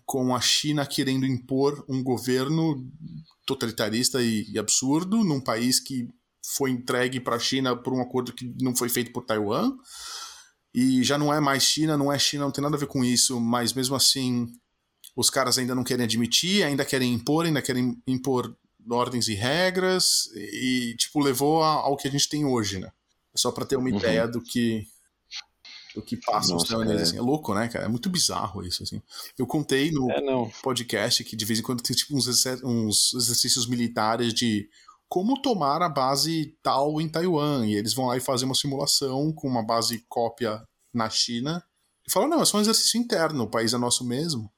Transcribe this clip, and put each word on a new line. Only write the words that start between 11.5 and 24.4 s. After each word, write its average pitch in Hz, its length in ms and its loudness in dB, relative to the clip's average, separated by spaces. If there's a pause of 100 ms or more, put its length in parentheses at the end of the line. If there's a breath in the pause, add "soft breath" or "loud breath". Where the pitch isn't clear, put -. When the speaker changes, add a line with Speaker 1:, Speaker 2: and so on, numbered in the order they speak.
Speaker 1:
China, 156 340 2
não 143 140 2
é 143 60 2
China, 143 280 0
não 139 60 -2
tem 143 120 -4
nada 147 120 0
a 143 40 -4
ver 139 80 -2
com 131 160 0
isso, 123 360 2
mas 117 340 2
mesmo 131 220 -2
assim 123 520 0 (680)
os 120 140 2
caras 127 280 2
ainda 127 180 0
não 127 80 0
querem 123 220 0
admitir, 120 580 2
ainda 143 220 0
querem 127 280 2
impor, 147 320 2
ainda 147 160 2
querem 123 460 0
impor 127 480 -2 (340)
ordens 120 380 0
e 110 60 -2
regras, 180 1000 2
e, 117 640 -2
tipo, - 220 -2
levou 143 420 4
a, 156 60 4
ao 143 300 2
que - 100 -4
a 131 40 0
gente 143 180 0
tem 151 160 0
hoje, 104 340 0
né? 92 100 -10 (460)
Só 123 160 0
pra 123 140 -6
ter 139 100 0
uma 127 140 0
Speaker 2:
Uhum. 101 80 0
Speaker 1:
ideia 113 300 2
do 120 140 -4